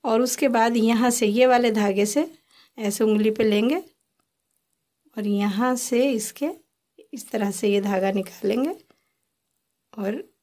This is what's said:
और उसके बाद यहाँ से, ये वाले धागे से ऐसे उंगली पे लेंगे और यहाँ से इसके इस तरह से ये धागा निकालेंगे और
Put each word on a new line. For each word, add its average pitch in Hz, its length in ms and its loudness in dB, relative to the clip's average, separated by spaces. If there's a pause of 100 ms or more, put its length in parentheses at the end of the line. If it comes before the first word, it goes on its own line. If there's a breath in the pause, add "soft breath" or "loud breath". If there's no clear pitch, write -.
और 233 180 2
उसके 254 280 0
बाद 233 260 2
यहाँ 233 340 2
से, 240 160 0
ये 233 200 4
वाले 240 240 4
धागे 202 360 0
से 302 220 -2 (500 soft breath)
ऐसे 214 260 -2
उंगली 214 260 2
पे 220 140 -2
लेंगे 226 380 0 (1300)
और 208 100 -6
यहाँ 202 520 0
से 254 320 0
इसके 262 400 -6 (640)
इस 254 180 -14
तरह 202 220 -4
से 208 160 -2
ये 202 120 2
धागा 196 320 0
निकालेंगे 214 600 -4 (1160)
और 214 300 -6 (200)